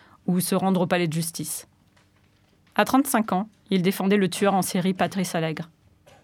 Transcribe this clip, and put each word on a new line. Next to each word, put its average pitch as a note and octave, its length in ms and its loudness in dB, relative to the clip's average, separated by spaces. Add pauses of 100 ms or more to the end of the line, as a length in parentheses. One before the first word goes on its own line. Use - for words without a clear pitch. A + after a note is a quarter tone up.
(260)
ou F3+ 140 2
se F#3 140 -2
rendre F#3 280 2
au F3+ 40 0
palais F3+ 220 0
de D3 40 -4
justice. E3 540 -6 (1080)
À G#3 100 4
trente-cinq B3 480 0
ans, F#3+ 160 -2 (220)
il F#3+ 120 2
défendait G3 360 2
le F#3+ 100 2
tueur G3 260 0
en F#3 80 2
série F#3 300 -2
Patrice F3+ 420 -2
Allègre. D#3+ 360 -4 (540)